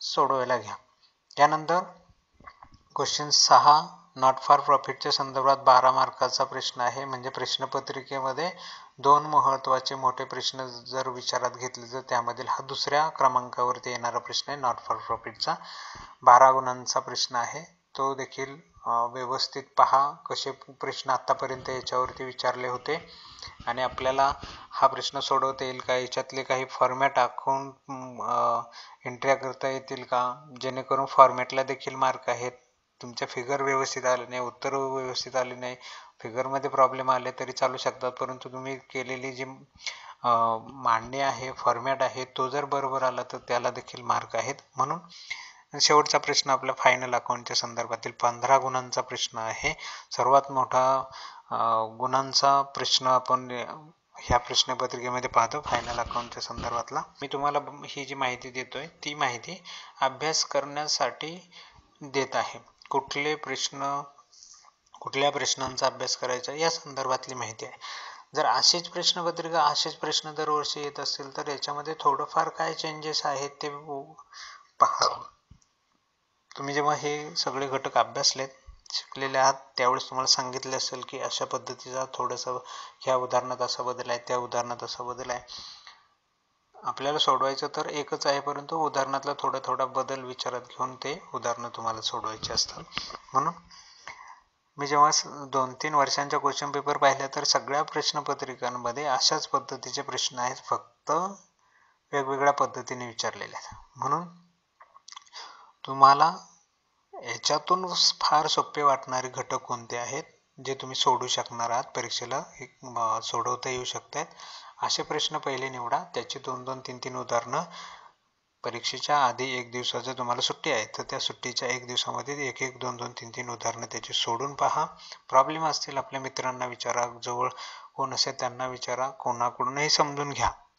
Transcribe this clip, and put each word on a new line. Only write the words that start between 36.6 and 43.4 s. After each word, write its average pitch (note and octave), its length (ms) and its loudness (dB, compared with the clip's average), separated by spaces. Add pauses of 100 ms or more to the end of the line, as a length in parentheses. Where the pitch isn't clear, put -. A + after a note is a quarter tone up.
प्रॉब्लेम C3 420 4
आले B2+ 200 0
तरी B2+ 200 -6
चालू C3 260 0
शकतात, B2+ 340 -2
परंतु B2+ 380 -8
तुम्ही C3 280 -8
केलेली C3 540 -6
जी, B2+ 120 -8 (800)
अ, A2+ 340 4 (140)
मांडणी B2 480 0
आहे, B2+ 320 0
फॉरमॅट B2 500 0
आहे, B2+ 240 0
तो C3 240 -2
जर C#3+ 160 -2
बरोबर C3+ 380 -2
आला B2 200 0
तर B2+ 140 -10
त्याला B2 320 0